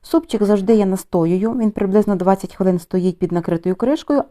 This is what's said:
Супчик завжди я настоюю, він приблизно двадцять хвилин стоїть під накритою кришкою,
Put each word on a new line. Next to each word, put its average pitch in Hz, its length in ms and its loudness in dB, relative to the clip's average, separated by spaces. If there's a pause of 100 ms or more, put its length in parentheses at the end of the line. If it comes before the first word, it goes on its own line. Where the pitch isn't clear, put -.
Супчик 233 420 -2
завжди 202 300 2
я 208 120 4
настоюю, 185 680 0
він 226 180 -2
приблизно 202 460 0
двадцять 185 380 0
хвилин 185 240 0
стоїть 180 400 -2
під 175 140 -4
накритою 170 440 -2
кришкою, 285 540 -2